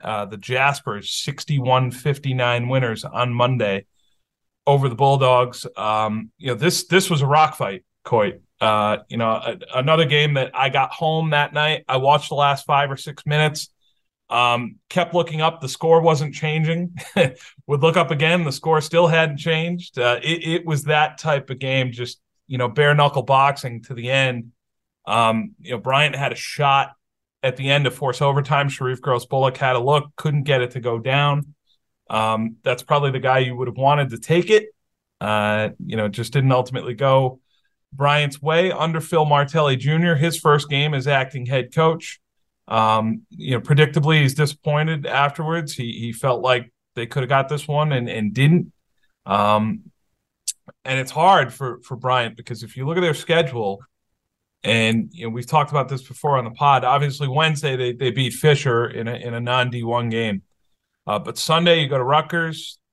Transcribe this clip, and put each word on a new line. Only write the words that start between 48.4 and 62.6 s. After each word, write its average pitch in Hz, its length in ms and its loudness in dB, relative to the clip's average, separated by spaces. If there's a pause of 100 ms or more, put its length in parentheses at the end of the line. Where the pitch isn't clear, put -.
Um, 104 560 2 (1000)
and 131 140 -2
it's 131 140 -6
hard 160 420 4
for, 123 300 -8
for 131 100 -12
Bryant 123 420 0
because 117 280 -14
if - 120 -18
you 131 80 -8
look 165 120 -4
at 185 60 0
their 160 120 2
schedule, 123 640 -2 (840)
and, 113 480 0
you 113 140 -12
know, 117 40 -8
we've 123 160 -8
talked 147 240 0
about 135 180 -2
this 135 140 -8
before 139 340 -4
on 123 80 -2
the 113 60 -10
pod, 139 340 2
obviously 139 440 0
Wednesday 147 480 0
they, 123 160 -2
they 123 180 -4
beat 120 220 -2
Fisher 131 560 2
in 113 180 -8
a, 117 80 -6
in 117 200 -10
a 117 60 -6
non-D 123 440 -2
one 117 240 -2
game. 113 340 -2 (640)
Uh, 104 140 -2
but - 180 -10
Sunday 165 420 4
you 139 80 -2
go 139 100 -2
to 127 60 -2
Rutgers, 156 760 -2 (140)